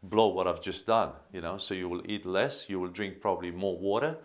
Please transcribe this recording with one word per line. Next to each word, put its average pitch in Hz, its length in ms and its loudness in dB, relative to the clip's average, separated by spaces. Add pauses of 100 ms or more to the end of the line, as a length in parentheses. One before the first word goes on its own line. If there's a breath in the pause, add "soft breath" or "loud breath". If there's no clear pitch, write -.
blow 107 240 6
what 92 180 2
I've 85 140 0
just - 260 -6
done," 110 240 4 (220)
you 92 80 -8
know, 87 180 -4
so - 160 -4
you 90 140 -4
will 90 200 -4
eat 101 160 -4
less, 101 460 0
you 95 80 -2
will 90 100 -2
drink 92 320 -6
probably 90 300 0
more 90 260 -2
water 110 480 0